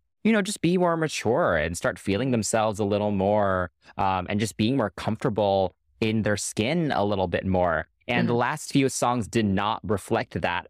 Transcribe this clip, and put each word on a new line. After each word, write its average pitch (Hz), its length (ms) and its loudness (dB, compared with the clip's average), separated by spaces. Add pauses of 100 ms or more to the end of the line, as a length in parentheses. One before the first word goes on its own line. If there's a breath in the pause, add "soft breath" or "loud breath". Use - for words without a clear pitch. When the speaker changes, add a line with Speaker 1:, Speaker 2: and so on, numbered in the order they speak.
(240)
Speaker 1:
you 214 80 4
know, 214 100 4
just 196 200 -6
be 175 160 2
more 170 200 2
mature 147 580 0
and 82 220 0
start - 220 -2
feeling 113 320 0
themselves 110 480 0
a 110 40 2
little 104 280 0
more, 98 580 2 (280 soft breath)
um, 95 300 0
and 101 120 -2
just 107 180 -4
being 117 180 2
more 110 140 0
comfortable 101 840 0 (260)
in 110 220 0
their 104 140 2
skin 147 560 -2
a 101 120 2
little 95 220 0
bit 92 180 -2
more. 90 420 0 (200)
And 120 200 0
the 120 60 0
Speaker 2:
Mm-hmm. 120 60 0
Speaker 1:
last 131 320 -4
few 135 180 2
songs 120 380 0
did 113 180 2
not 101 380 0
reflect 98 580 -2
that 87 280 -2